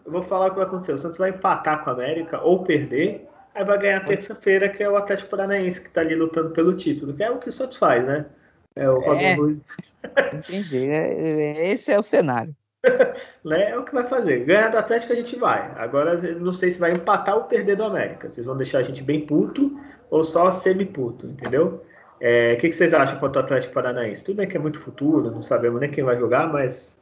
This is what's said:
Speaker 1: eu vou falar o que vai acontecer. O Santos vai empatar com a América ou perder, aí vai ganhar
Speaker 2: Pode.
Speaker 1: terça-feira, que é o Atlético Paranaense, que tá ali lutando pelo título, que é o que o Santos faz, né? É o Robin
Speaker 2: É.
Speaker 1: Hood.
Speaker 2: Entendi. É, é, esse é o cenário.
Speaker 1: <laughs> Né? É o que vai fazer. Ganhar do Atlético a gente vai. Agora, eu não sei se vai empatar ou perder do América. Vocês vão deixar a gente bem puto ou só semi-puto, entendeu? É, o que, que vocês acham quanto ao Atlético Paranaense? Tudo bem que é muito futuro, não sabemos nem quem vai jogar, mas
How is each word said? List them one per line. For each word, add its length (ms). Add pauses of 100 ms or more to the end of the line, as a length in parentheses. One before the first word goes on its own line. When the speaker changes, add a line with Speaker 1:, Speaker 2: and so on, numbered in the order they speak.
Speaker 1:
eu 60
vou 120
falar 240
o 20
que 80
vai 80
acontecer. 260
O 60
Santos 200
vai 120
empatar 540
com 60
a 40
América 480
ou 220
perder, 640 (260)
aí 100
vai 140
ganhar 240
Speaker 2:
Pode. 140
Speaker 1:
terça-feira, 520
que 160
é 60
o 80
Atlético 320
Paranaense, 520
que 80
tá 120
ali 140
lutando 360
pelo 240
título, 380
que 100
é 80
o 80
que 100
o 40
Santos 240
faz, 280
né? 200 (500)
É 140
o 100
Robin 240
Speaker 2:
É. 140
Speaker 1:
Hood. 240 (720)
Speaker 2:
Entendi. 540
É, 720
é, 120
esse 200
é 80
o 40
cenário. 520 (280)
Speaker 1:
<laughs> 380 (220)
Né? 280
É 60
o 60
que 100
vai 140
fazer. 380
Ganhar 240
do 80
Atlético 360
a 20
gente 200
vai. 400
Agora, 380
eu 260
não 140
sei 160
se 100
vai 120
empatar 440
ou 100
perder 300
do 80
América. 460
Vocês 160
vão 100
deixar 240
a 40
gente 180
bem 240
puto 540 (320)
ou 120
só 280
semi-puto, 760
entendeu? 560 (360)
É, 340
o 60
que, 100
que 60
vocês 180
acham 260
quanto 180
ao 60
Atlético 300
Paranaense? 500
Tudo 140
bem 100
que 80
é 40
muito 200
futuro, 520
não 100
sabemos 400
nem 80
quem 140
vai 160
jogar, 340
mas 480